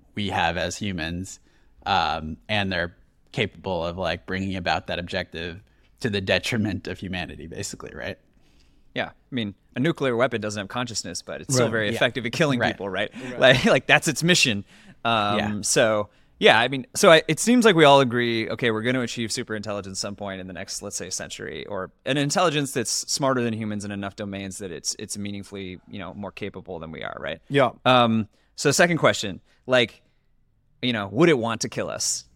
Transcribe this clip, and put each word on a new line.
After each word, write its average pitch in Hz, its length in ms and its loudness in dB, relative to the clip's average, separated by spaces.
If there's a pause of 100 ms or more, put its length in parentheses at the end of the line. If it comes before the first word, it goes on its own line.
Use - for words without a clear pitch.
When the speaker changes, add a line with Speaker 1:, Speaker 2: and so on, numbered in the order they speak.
(160)
Speaker 1:
we 101 140 -4
have 87 280 0
as 87 200 -4
humans. 87 640 -6 (460)
Um, 80 520 -2 (120)
and 101 220 -2
they're 87 240 -4 (360)
capable 92 540 -4
of, 85 120 -6
like, 85 280 -4
bringing 95 300 -4
about 85 320 -2
that 85 120 -6
objective 87 640 -8 (380)
to 117 100 -4
the 101 120 -2
detriment 95 640 0
of 90 120 -8
humanity, 87 480 -10
basically, - 460 -12
right? 92 240 -10 (760)
Speaker 2:
Yeah. 113 160 -4
I - 20 -20 (240)
mean, 104 200 -4 (200)
a - 40 -4
nuclear 135 360 0
weapon 123 240 2
doesn't 104 200 -4
have 98 100 -8
consciousness, 117 520 -8
but 76 200 -12
it's - 120 -4
still 127 140 4
Speaker 3:
Right. 110 40 -2
Speaker 2:
very 110 180 0
Speaker 1:
Yeah. 117 60 -2
Speaker 2:
effective 117 300 -2
at 120 60 -4
killing 143 280 2
Speaker 1:
Right. 98 140 2
Speaker 2:
people, 98 160 -6
right? 95 220 -4 (200)
Speaker 3:
Right. 123 80 -10
Speaker 2:
Like, 131 260 8
<laughs> - 0 -
like, 160 220 4
that's 143 200 6
its 156 160 -2
mission. 143 400 4 (400)
Um, 107 360 2
Speaker 1:
Yeah. 107 220 -2
Speaker 2:
so, 110 480 2 (300)
yeah, 156 200 8
I 117 100 2
mean, 135 160 -6 (100)
so 196 160 8
I, 160 160 8
it 156 120 0
seems 240 260 4
like 208 100 8
we 160 80 8
all 139 160 10
agree, 117 500 2
okay, 113 220 0
we're 110 120 -2
gonna 127 180 0
achieve 117 300 -6
superintelligence 104 640 -6
some 101 180 -8
point 98 260 -10
in 92 60 -12
the 92 60 -14
next, 90 280 -10
let's 101 140 -10
say, 90 140 -8
century, 76 560 -10
or 92 260 -8 (140)
an 135 120 0
intelligence 143 540 0
that's 117 200 -2 (200)
smarter 131 320 0
than 117 100 -2
humans 107 320 -6
in 104 60 -8
enough 101 240 -8
domains 98 440 -8
that 98 120 -8
it's, - 260 -6
it's 104 200 -10
meaningfully, 98 600 -10 (100)
you 107 100 -14
know, 87 140 -10
more 98 180 -10
capable 92 480 -10
than 80 120 -12
we 67 120 -12
are, 50 160 -10
right? 73 300 -8
Speaker 3:
Yeah. 135 220 2 (140)
Speaker 2:
Um, 117 420 4 (280)
so - 160 2
second 170 260 4
question, 107 440 0 (260)
like, 127 340 2 (800)
you 127 120 0
know, 104 180 -2
would 147 180 6
it 147 80 6
want 113 240 -2
to 117 80 -2
kill 98 200 -6
us? - 360 -4 (100)